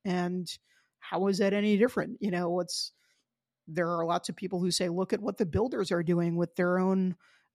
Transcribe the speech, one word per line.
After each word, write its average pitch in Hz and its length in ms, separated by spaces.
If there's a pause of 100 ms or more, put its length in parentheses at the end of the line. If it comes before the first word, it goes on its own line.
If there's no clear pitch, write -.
And 180 440 (500)
how 185 280
is 196 120
that 196 120
any 208 260
different? 220 440
You 202 100
know, 175 180
what's, 175 440 (720)
there 165 220
are 170 160
lots 170 240
of 180 80
people 180 240
who 180 100
say, 180 160
"Look 180 240
at 208 100
what 208 160
the 214 80
builders 190 460
are 175 120
doing 170 340
with 170 180
their 180 240
own, 185 380 (380)